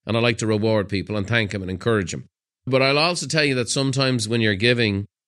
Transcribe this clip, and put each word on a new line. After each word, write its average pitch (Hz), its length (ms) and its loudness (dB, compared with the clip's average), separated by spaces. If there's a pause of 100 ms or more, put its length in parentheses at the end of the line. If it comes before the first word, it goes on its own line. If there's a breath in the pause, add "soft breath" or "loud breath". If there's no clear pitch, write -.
And 110 100 -2
I 117 40 0
like 117 180 0
to 117 80 -4
reward 107 420 0
people 101 280 -4
and 98 100 -4
thank 110 240 0
them 101 100 -6
and 92 100 -8
encourage 95 420 -2
them. 65 120 -10 (420)
But 127 140 2
I'll 139 180 2
also 165 280 0
tell 151 180 0
you 139 120 0
that 120 120 -2
sometimes 131 580 0
when 117 140 0
you're 107 140 4
giving, 104 520 2 (220)